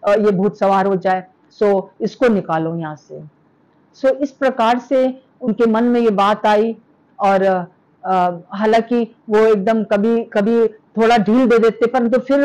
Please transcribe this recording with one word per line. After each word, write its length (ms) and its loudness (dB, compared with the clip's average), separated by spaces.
अ, 40 2
ये 200 2
भूत 260 -2
सवार 280 0
हो 100 0
जाए, 280 -2
"So 200 2
इसको 260 -2
निकालो 480 -2
यहाँ 200 -10
से।" 260 -20
So 200 -2
इस 160 -6
प्रकार 480 -2
से 420 -2
उनके 240 -2
मन 180 0
में 180 0
ये 80 2
बात 360 0
आई, 320 0
और, 480 0
अ, 260 0
हालांकि 600 -2
वो 80 0
एकदम 460 2
कभी, 400 0
कभी 440 0
थोड़ा 500 0
ढील 300 2
दे 120 4
देते, 280 2
परंतु 320 0
फिर 260 0